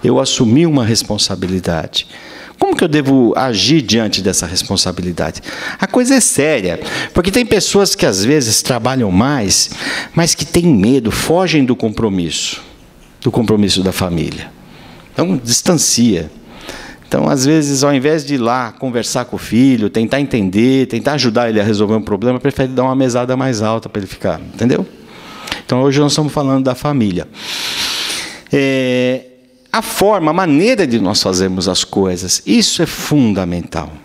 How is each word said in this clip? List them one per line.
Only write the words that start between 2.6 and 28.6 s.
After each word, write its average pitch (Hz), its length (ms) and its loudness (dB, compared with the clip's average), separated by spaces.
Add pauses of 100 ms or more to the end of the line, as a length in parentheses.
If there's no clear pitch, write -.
que - 80 0
eu 180 40 2
devo 135 480 4
agir 123 460 2
diante 107 400 -2
dessa 92 240 0
responsabilidade? 87 960 -4 (380)
A 190 80 -2
coisa 247 280 2
é 262 40 6
séria, 123 600 0 (340)
porque 180 180 0
tem 247 140 2
pessoas 202 500 2
que - 100 0
às 98 180 0
vezes 123 380 2
trabalham 123 500 0
mais, 110 600 2 (420)
mas 165 220 2
que - 100 -8
têm 175 220 2
medo, 117 440 4
fogem 160 540 2
do 120 100 2
compromisso, 98 880 -2 (600)
do 117 100 0
compromisso 104 500 2
da 92 100 0
família. 85 600 -4 (600)
Então, 170 240 -2
distancia. 117 960 0 (760)
Então, - 200 0
às 143 180 0
vezes, 143 380 2
ao 143 100 4
invés 147 300 0
de 143 120 -4
ir 131 40 0
lá 117 320 -2
conversar 120 540 -4
com - 100 -10
o 95 40 -6
filho, 117 500 2
tentar 113 320 0
entender, 123 680 2
tentar 117 260 -2
ajudar 120 360 0
ele 107 100 0
a 101 40 0
resolver 104 320 2
um 107 60 0
problema, 107 380 -2
prefere 135 320 -2
dar 127 120 0
uma 131 120 0
mesada 127 400 0
mais 131 260 -2
alta 110 280 -2
pra 107 100 -6
ele 92 80 -6
ficar, 82 320 -4
entendeu? 120 480 -2 (800)
Então, 127 160 0
hoje 139 180 2
nós 143 120 2
estamos 147 200 -2
falando 135 320 0
da 127 120 0
família. 110 520 -2 (1200)
É, 127 680 0 (500)